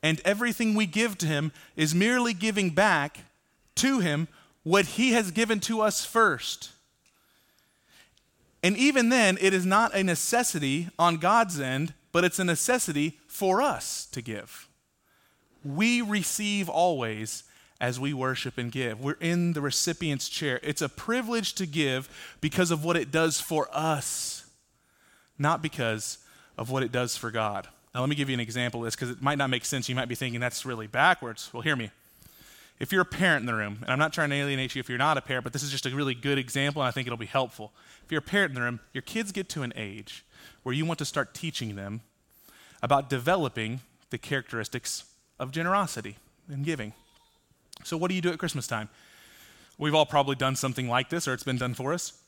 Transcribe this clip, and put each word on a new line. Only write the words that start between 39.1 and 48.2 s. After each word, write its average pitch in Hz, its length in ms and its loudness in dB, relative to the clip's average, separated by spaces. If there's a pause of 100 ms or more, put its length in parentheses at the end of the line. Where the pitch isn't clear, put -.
get 190 180 -6
to 147 140 -6
an 120 120 -6
age 107 480 -12 (400)
where 127 100 -2
you 156 120 0
want 165 140 -2
to 143 60 -4
start - 280 -4
teaching 120 420 -6
them 101 260 -10 (800)
about 135 280 2
developing 127 720 0 (280)
the 120 80 -8
characteristics - 840 -6 (340)
of 131 140 -8
generosity 165 640 -2 (300)
and 143 180 -6
giving. 127 280 -4 (880)
So 165 140 -6
what 175 100 0
do 185 80 0
you 180 60 0